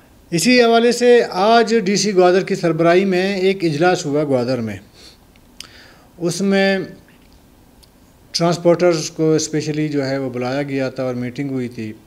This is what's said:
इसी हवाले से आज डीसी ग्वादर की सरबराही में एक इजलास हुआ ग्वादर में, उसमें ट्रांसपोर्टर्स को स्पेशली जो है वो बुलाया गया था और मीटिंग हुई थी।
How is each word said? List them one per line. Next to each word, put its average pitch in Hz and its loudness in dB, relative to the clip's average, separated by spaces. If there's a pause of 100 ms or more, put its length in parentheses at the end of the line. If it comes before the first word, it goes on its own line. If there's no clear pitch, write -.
(340)
इसी 247 2
हवाले 233 4
से 240 4
आज 220 2
डीसी 202 0
ग्वादर 180 4
की 190 -4
सरबराही 170 2
में 190 -2
एक 190 0
इजलास 170 0
हुआ 147 -2
ग्वादर 127 -2
में, 107 -8 (1400)
उसमें 196 -2 (1500)
ट्रांसपोर्टर्स 170 2
को 156 0
स्पेशली 151 -4
जो 143 -2
है 135 -4
वो 135 -6
बुलाया 123 -6
गया 135 -4
था 131 -8
और 127 -4
मीटिंग 123 -8
हुई 127 -6
थी। 113 -12 (120)